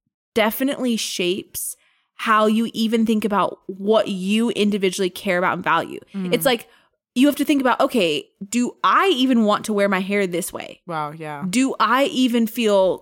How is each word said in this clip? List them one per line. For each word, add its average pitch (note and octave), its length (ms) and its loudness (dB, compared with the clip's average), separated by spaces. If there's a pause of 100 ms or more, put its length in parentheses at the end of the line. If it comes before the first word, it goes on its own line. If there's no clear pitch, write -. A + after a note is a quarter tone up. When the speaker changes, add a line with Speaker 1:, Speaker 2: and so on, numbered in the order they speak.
(340)
Speaker 1:
definitely A#3+ 640 0
shapes - 760 -6 (420)
how G#3+ 300 2
you A3 280 0
even A3+ 320 0
think G#3+ 180 2
about G3+ 420 -2
what G3 420 0
you G#3 420 0
individually G3 600 0
care F3+ 280 -2
about F3+ 160 0
and E3+ 100 -6
value. D#3 360 -2 (120)
Speaker 2:
Mm. F#3 220 -4
Speaker 1:
It's E3 100 0
like, B3 240 0 (460)
you B3+ 120 4
have C#4+ 100 4
to C#4+ 80 -2
think C#4+ 160 2
about, B3+ 200 0
okay, F#3 440 0 (240)
do A#3+ 360 -2
I C4+ 320 4
even B3 280 2
want G#3 200 0
to A3 80 -4
wear G3+ 160 2
my G3 100 0
hair G3+ 300 0
this F3 240 -4
way? - 340 -14
Speaker 2:
Wow, D#3 240 -6
yeah. D3+ 380 -10
Speaker 1:
Do B3 320 0
I A#3+ 240 2
even A#3+ 420 0
feel G3+ 560 2